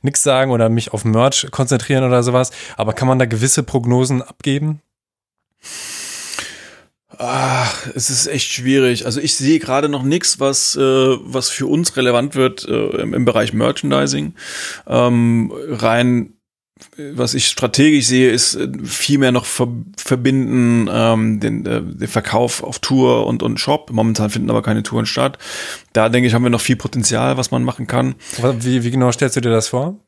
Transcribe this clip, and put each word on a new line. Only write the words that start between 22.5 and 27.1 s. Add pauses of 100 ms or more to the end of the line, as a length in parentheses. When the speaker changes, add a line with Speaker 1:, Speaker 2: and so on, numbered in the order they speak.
Speaker 2:
auf
Tour
und,
und
Shop.
Momentan
finden
aber
keine
Touren
statt. (560)
Da
denke
ich,
haben
wir
noch
viel
Potenzial,